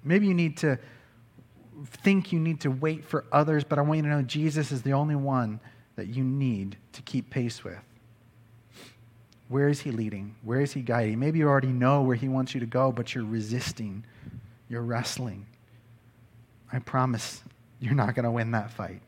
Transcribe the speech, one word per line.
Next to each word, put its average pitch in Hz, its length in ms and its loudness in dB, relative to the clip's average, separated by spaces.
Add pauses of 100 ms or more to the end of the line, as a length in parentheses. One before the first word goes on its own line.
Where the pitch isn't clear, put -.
Maybe 190 220 6
you 190 80 4
need 165 240 2
to 139 200 2 (1040)
think - 480 2
you 170 60 2
need 160 220 0
to 143 100 0
wait 156 340 -2
for 147 280 -4
others, 147 320 4
but 143 140 0
I 143 40 4
want 156 160 2
you 151 60 2
to 147 40 0
know 147 140 2
Jesus 151 500 0
is 127 100 -4
the 139 100 0
only 147 240 2
one 127 440 0 (360)
that 95 100 -8
you 120 160 -4
need 127 540 -2 (160)
to - 100 -18
keep - 280 -4
pace 120 340 -4
with. 92 180 -12 (1700)
Where 139 200 2
is 143 120 2
he 147 100 -6
leading? 107 520 -6
Where 120 180 0
is 143 120 0
he 135 100 -6
guiding? 117 380 0
Maybe 156 180 0
you 151 100 4
already 135 240 4
know 131 300 4
where 127 140 4
he 123 120 -2
wants 131 260 -2
you 131 60 -2
to 117 60 -4
go, 127 240 2
but 117 240 -4
you're 120 100 -4
resisting. 110 800 -4 (640)
You're 120 140 -6
wrestling. 117 640 -4 (1300)
I 127 80 -2
promise 127 640 -2 (340)
you're 120 160 0
not 117 200 2
gonna 117 180 0
win 117 200 -2
that 110 180 -2
fight. 90 380 -12